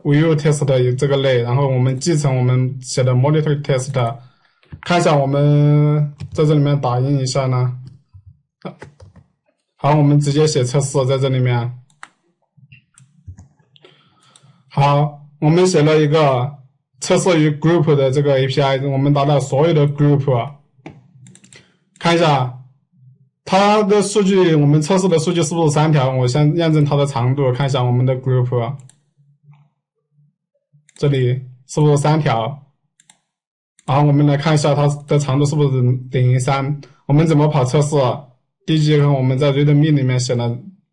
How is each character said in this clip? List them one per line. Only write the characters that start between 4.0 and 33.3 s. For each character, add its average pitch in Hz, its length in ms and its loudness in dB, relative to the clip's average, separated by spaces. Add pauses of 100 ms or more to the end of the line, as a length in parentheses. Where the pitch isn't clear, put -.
看 175 180 0
一 - 20 2
下 156 140 2
我 139 100 2
们 147 880 2 (200)
在 165 100 0
这 156 100 2
里 151 60 2
面 143 220 0
打 123 180 -2
印 139 200 -2
一 131 60 -4
下 135 200 -4
呢。 123 320 -2 (2000)
好， 143 200 0
我 147 80 2
们 147 160 4
直 143 140 -2
接 156 120 2
写 147 180 -2
测 139 180 -2
试 135 240 -4
在 135 120 0
这 135 120 -2
里 131 100 -2
面。 123 400 -4 (3000)
好， 143 540 0 (180)
我 151 100 0
们 180 160 4
写 175 160 2
了 156 200 4
一 151 60 2
个 139 500 0 (420)
测 180 180 0
试 165 240 2
于 151 80 2
group 156 460 0
的 135 160 2
这 143 100 0
个 139 180 2
A 135 80 0
P 131 140 -2
I， 135 180 0
我 139 180 -4
们 139 160 2
打 139 100 0
到 143 160 2
所 135 260 0
有 170 80 0
的 143 140 2
group， 143 680 0 (1400)
看 170 180 -2
一 - 40 0
下 139 400 -2 (840)
它 202 380 2
的 208 180 2
数 196 200 0
据， 185 340 2
我 147 100 2
们 147 160 4
测 190 160 0
试 185 100 0
的 165 100 2
数 175 140 -2
据 170 100 -2
是 160 140 -4
不 170 100 0
是 147 60 2
三 151 200 0
条？ 135 200 2
我 127 160 -2
先 147 300 0
验 165 160 0
证 151 100 2
它 143 140 -2
的 143 80 0
长 123 280 -2
度， 135 200 0
看 131 120 -2
一 131 40 -4
下 127 120 -2
我 123 100 -2
们 123 140 0
的 131 160 0
group， 123 540 -2 (2250)
这 147 120 -4
里 127 340 -2 (240)
是 - 140 -8
不 151 100 2
是 143 80 2
三 151 220 0
条？ 117 460 -4 (1200)